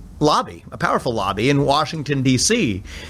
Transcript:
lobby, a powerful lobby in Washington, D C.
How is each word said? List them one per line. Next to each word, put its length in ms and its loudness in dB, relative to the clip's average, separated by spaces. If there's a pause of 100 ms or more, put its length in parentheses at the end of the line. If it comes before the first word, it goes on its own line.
(220)
lobby, 500 2
a 60 -12
powerful 360 -2
lobby 360 0
in 160 2
Washington, 560 0
D 160 4
C. 460 0 (260)